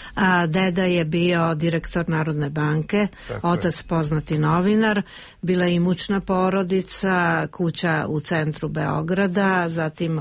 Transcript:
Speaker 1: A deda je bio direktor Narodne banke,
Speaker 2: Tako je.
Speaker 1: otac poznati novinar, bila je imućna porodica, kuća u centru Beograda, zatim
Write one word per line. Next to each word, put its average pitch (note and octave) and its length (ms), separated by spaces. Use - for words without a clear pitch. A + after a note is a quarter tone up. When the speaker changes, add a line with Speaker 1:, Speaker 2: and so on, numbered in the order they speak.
Speaker 1:
A F3+ 320
deda F#3 380
je F3 200
bio E3+ 500
direktor E3 540
Narodne D#3 420
banke, D3+ 560
Speaker 2:
Tako A2 180
je. F3 60
Speaker 1:
otac E3+ 300
poznati D#3 560
novinar, G3+ 640
bila F3+ 220
je F3 100
imućna F3+ 460
porodica, F#3 1300
kuća E3 600
u D3+ 120
centru D#3 480
Beograda, F3 1000
zatim D#3+ 520